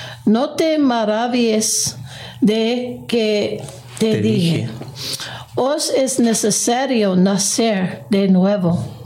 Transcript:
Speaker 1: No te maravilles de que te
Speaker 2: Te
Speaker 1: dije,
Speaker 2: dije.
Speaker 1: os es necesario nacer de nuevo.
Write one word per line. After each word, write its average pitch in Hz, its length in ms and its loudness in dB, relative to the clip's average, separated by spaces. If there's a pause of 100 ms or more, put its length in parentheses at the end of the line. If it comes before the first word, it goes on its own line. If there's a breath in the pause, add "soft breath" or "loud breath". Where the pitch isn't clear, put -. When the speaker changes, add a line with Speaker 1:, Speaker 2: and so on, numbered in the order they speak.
(240 loud breath)
Speaker 1:
No 240 300 2
te 320 240 2
maravilles 233 1160 0 (440 loud breath)
de 226 680 0
que 214 560 0 (360)
te 220 140 2
Speaker 2:
Te 98 100 0
Speaker 1:
dije, 165 340 2
Speaker 2:
dije. 113 120 -2 (880 loud breath)
Speaker 1:
os 277 360 0
es 262 280 0
necesario 233 960 2
nacer 190 920 0
de 196 200 2
nuevo. 185 540 4 (240)